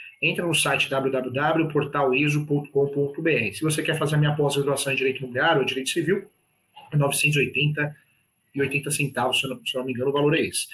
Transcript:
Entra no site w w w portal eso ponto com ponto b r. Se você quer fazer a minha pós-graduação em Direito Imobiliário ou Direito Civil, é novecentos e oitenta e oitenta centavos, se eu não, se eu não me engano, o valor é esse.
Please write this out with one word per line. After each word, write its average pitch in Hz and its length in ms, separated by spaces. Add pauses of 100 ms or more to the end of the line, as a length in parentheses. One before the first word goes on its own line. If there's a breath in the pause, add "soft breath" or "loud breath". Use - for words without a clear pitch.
(200 loud breath)
Entra 175 260
no 160 80
site 139 360
w 135 200
w 127 220
w 156 360
portal 143 460
eso 147 300
ponto 143 260
com 143 180
ponto 143 340
b 160 120
r. 110 200
Se - 80
você 156 200
quer 156 140
fazer 151 200
a - 20
minha 147 180
pós-graduação 139 560
em 127 40
Direito 131 240
Imobiliário 131 400
ou 190 40
Direito 131 240
Civil, 175 420 (640)
é 151 60
novecentos 147 380
e - 20
oitenta 147 580 (580 loud breath)
e 139 60
oitenta 139 300
centavos, 131 500
se 135 60
eu 131 80
não, - 100
se - 100
eu 127 40
não 127 80
me 131 80
engano, 127 160
o - 20
valor 147 240
é 135 60
esse. - 320